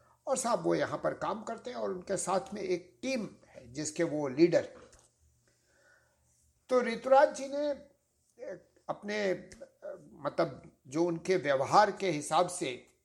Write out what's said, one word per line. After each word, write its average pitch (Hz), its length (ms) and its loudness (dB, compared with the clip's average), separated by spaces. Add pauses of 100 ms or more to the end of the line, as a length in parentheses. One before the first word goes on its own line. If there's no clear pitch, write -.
(260)
और 269 100 0
साहब 208 280 0
वो 170 100 2
यहाँ 143 240 -2
पर 151 160 -2
काम 196 280 -4
करते 233 280 -10
हैं 247 60 -10
और 214 140 -4
उनके 185 260 -4
साथ 185 380 -2
में 202 80 -10
एक - 400 -4
टीम 254 260 -4 (200)
है - 240 -20
जिसके 151 320 -4
वो 147 240 -2
लीडर 151 340 6
हैं। - 280 -16 (1800)
तो 254 120 4
ऋतुराज 262 540 4
जी 269 120 -8
ने 285 220 -2 (1200)
अपने, 202 440 -2 (880)
मतलब, 143 400 -2 (240)
जो 151 180 0
उनके 175 320 0
व्यवहार 143 540 4
के 190 200 -2
हिसाब 156 380 0
से 127 380 -8 (180)